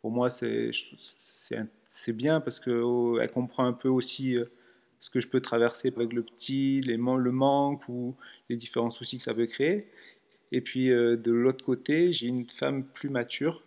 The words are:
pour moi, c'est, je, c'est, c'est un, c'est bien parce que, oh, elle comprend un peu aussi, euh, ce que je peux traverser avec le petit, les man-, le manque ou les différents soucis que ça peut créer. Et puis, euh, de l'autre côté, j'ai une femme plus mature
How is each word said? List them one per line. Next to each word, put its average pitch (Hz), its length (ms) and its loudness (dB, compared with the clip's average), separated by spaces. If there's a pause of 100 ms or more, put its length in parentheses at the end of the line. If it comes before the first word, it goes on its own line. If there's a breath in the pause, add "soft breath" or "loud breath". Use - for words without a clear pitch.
pour 110 80 -4
moi, 123 180 2
c'est, 117 420 -2
je, - 280 -8
c'est, - 180 -10
c'est - 400 -10
un, 110 120 -6 (180)
c'est - 280 -4
bien 151 280 2
parce - 180 -6
que, 127 100 -4
oh, 120 480 2
elle 117 120 0
comprend 127 340 -2
un 123 80 2
peu 123 160 -2
aussi, 131 480 0
euh, 117 80 0 (540 soft breath)
ce - 100 -8
que 127 120 0
je - 80 -6
peux 131 120 2
traverser 117 560 0
avec 117 160 -2
le 120 100 -2
petit, 135 600 0
les 120 160 -2
man-, 127 180 0
le 123 160 2
manque 139 560 2
ou 123 260 -6 (360 loud breath)
les 120 60 0
différents 117 340 -2
soucis 117 260 -8
que 120 60 -8
ça 117 100 -4
peut 117 140 2
créer. 175 420 0 (640 loud breath)
Et 127 80 0
puis, 131 320 0
euh, 120 240 6
de 113 160 2
l'autre 127 320 4
côté, 156 480 2
j'ai 120 160 -2
une 123 200 -4
femme 139 360 -2
plus - 240 -10
mature 139 580 -2